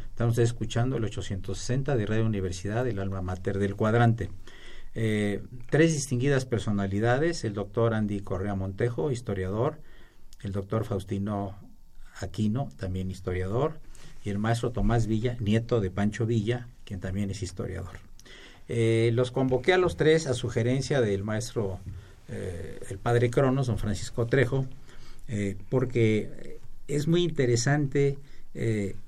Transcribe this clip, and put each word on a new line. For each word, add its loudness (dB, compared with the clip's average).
Estamos 0
escuchando 2
el 0
ochocientos -4
sesenta 0
de 2
Radio 2
Universidad, -2
el -2
alma -4
mater -2
del 0
cuadrante. 4
Eh, 0
tres 6
distinguidas 0
personalidades, 0
el -2
doctor 2
Andy 0
Correa -4
Montejo, -2
historiador, -2
el -4
doctor -2
Faustino -4
Aquino, 0
también -4
historiador, -2
y -4
el -2
maestro 0
Tomás 4
Villa, 0
nieto 2
de 0
Pancho 0
Villa, 0
quien -8
también -2
es -6
historiador. -8
Eh, 4
los 4
convoqué 2
a 6
los 4
tres 6
a 0
sugerencia 2
del 2
maestro, -2
eh, -8
el -8
padre 4
Cronos, 4
don 0
Francisco 0
Trejo, 4
eh, -2
porque 2
es 0
muy 4
interesante, 2
eh, 0